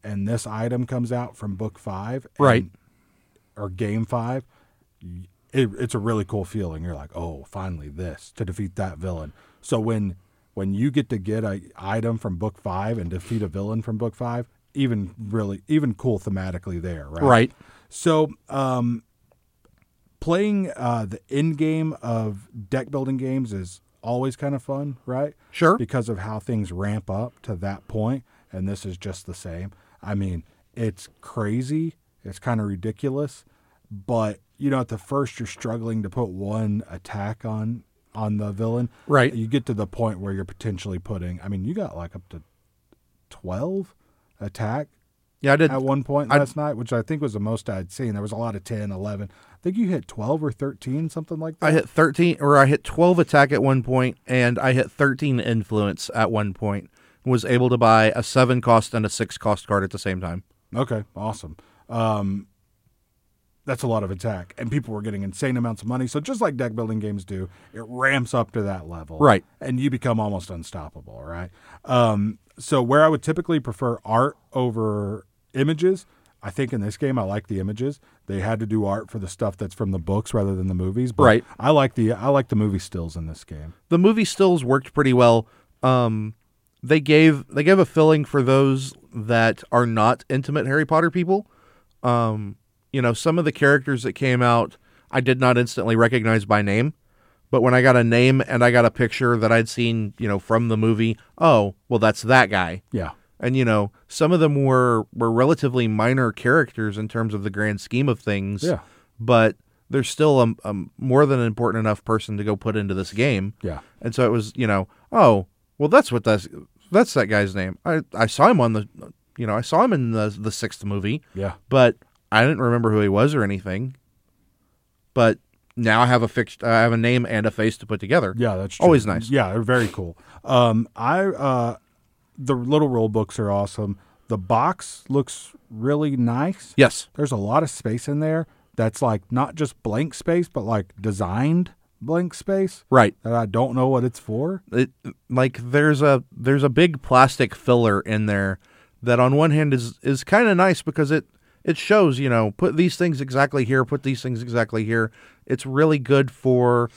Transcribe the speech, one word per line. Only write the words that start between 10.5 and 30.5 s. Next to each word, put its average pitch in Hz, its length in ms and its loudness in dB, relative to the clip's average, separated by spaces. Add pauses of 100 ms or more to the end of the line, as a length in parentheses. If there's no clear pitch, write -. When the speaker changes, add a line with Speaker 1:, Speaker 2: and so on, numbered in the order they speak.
Speaker 1:
when 98 200 -4
you 123 160 -2
get 135 200 -2
to 113 80 -4
get 107 260 -6
a 101 160 -6 (160)
item 113 420 -4
from 95 180 -8
book 101 220 -6
five 104 400 -6
and 87 120 -8
defeat 101 320 -6
a 98 60 -4
villain 101 340 -6
from 110 140 -8
book 113 180 -6
five, 120 320 -6 (280)
even 113 440 -2
really, 104 500 -6
even 147 260 0
cool 117 240 -4
thematically 92 640 -6
there, 80 260 -10
right? 82 140 -8
Speaker 2:
Right. 123 300 4 (360)
Speaker 1:
So, 156 440 0 (160)
um, 127 560 -2 (1120)
playing, 190 560 0
uh, 117 320 -2
the 101 140 -12 (100)
end 147 280 0
game 160 440 -2
of 113 460 -4 (200)
deck 131 220 -4
building 135 260 -4
games 131 360 -4
is 92 280 -10 (220)
always 123 320 -4
kind 143 200 -6
of 127 80 -6
fun, 139 340 -8 (100)
right? 135 280 -6 (180)
Speaker 2:
Sure. 170 260 2
Speaker 1:
Because 117 300 -4
of 107 100 -6
how 107 220 -8
things 104 320 -4
ramp 101 360 -6
up 107 340 -8
to 110 140 -8
that 98 300 -8
point, 120 380 -4 (260)
and 95 180 -6
this 98 160 -8
is 90 140 -10
just - 280 -12
the 90 80 -14
same. 87 360 -12 (320)
I - 140 -6
mean, 92 260 -4 (320)